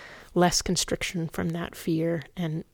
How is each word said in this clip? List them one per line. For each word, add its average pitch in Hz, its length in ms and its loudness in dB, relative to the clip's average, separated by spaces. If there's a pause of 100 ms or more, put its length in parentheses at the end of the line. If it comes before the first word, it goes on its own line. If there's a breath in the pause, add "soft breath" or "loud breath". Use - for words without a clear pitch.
(340 loud breath)
less 175 280 6
constriction - 640 0
from 175 220 -2
that 170 260 -6
fear 165 460 0 (140)
and, 165 380 -2